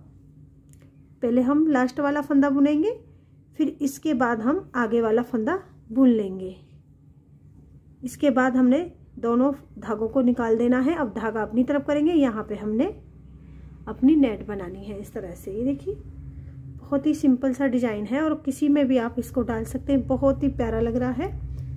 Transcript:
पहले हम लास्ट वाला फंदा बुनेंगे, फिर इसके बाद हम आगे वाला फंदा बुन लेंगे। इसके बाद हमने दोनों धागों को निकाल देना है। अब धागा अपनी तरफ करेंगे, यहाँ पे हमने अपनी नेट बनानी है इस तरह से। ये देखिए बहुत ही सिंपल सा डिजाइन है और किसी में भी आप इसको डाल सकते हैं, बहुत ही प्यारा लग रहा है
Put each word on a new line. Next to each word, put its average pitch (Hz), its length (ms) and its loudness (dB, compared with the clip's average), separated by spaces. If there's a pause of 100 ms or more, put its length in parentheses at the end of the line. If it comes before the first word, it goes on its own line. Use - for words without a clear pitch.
(1200)
पहले 240 200 4
हम 294 260 4
लास्ट 254 300 2
वाला 285 240 0
फंदा 285 260 4
बुनेंगे, 294 420 4 (680)
फिर 302 240 -2
इसके 294 340 -2
बाद 233 260 0
हम 311 360 -2
आगे 233 240 2
वाला 226 220 2
फंदा 254 380 -2 (300)
बुन 254 180 6
लेंगे। 190 460 -2 (1500)
इसके 277 280 0
बाद 254 240 2
हमने 254 240 4 (380)
दोनों 240 340 2 (280)
धागों 220 300 -4
को 269 120 2
निकाल 240 360 2
देना 240 220 2
है। 277 160 2
अब 269 200 -4
धागा 220 260 -4
अपनी 226 220 0
तरफ 285 240 0
करेंगे, 302 260 2
यहाँ 240 300 2
पे 214 120 -8
हमने 214 300 -2 (1000)
अपनी 254 300 4
नेट 226 300 0
बनानी 196 360 -10
है 202 160 -12
इस 208 140 -16
तरह 185 200 -10
से। 185 180 -14
ये 220 120 -6
देखिए 285 320 -4
बहुत - 1120 -10
ही 302 100 2
सिंपल 262 380 2
सा 277 140 -2
डिजाइन 226 380 -2
है 262 160 -2
और 311 240 -2
किसी 285 240 0
में 285 180 4
भी 262 120 2
आप 233 200 -4
इसको 240 240 -4
डाल 226 220 -4
सकते 269 280 -4
हैं, 269 140 0
बहुत 269 360 2
ही 277 60 2
प्यारा 226 320 -2
लग 233 140 0
रहा 247 180 -2
है 320 160 -4 (480)